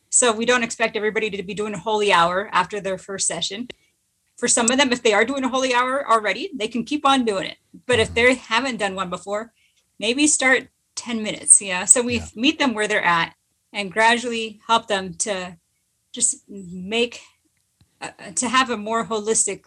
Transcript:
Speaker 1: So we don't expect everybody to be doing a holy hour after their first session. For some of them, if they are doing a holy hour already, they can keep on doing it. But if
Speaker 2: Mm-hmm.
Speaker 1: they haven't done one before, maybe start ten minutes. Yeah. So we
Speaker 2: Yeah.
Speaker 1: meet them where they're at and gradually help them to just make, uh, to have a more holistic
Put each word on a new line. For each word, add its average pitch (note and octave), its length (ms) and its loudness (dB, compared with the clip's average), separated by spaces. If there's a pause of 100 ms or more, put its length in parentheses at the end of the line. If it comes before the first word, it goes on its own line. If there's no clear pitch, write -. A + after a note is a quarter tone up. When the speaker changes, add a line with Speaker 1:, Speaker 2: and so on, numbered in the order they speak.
Speaker 1:
So B3 240 4
we A3+ 140 -4
don't B3 160 4
expect A3+ 340 -2
everybody G#3+ 340 -2
to G3 120 -8
be F#3+ 120 -10
doing G#3 200 -6
a G3 40 -8
holy G#3 340 0
hour F3+ 400 4
after F#3+ 280 0
their F#3+ 180 -4
first F#3+ 280 -8
session. G3 420 -6 (680)
For A#3+ 120 -2
some A#3 220 2
of C4 80 4
them, C4+ 140 4
if - 100 -2
they A3+ 100 4
are G#3 120 4
doing C4+ 200 -2
a B3+ 40 -2
holy C4 260 -2
hour B3+ 360 0
already, A3+ 440 0
they G#3 140 -4
can - 160 -4
keep D4 220 -2
on C4+ 180 4
doing G3 220 -2
it. - 120 -12 (280)
But B3 140 2
if G#3+ 80 2
Speaker 2:
Mm-hmm. - 60 -14
Speaker 1:
they B3 200 4
haven't A#3+ 440 -2
done G3 160 -2
one F#3 160 -6
before, G3+ 420 -8 (460)
maybe B3 280 2
start C4 420 2 (280)
ten A3+ 260 -6
minutes. - 400 2
Yeah. F#3 220 -4
So B3 180 4
we A#3+ 140 -2
Speaker 2:
Yeah. A3+ 180 -6
Speaker 1:
meet C#4+ 240 2
them C#4 160 0
where G#3 140 0
they're G#3 160 0
at E3+ 300 0 (380)
and G3+ 200 -6
gradually A3+ 720 0
help A3+ 220 2
them F#3+ 260 -4
to F#3 420 -6 (560)
just - 360 -4
make, G3 720 -6 (800)
uh, - 100 -10 (260)
to B3 120 0
have B3+ 220 2
a A#3 60 -2
more G#3+ 300 -4
holistic G#3 600 -2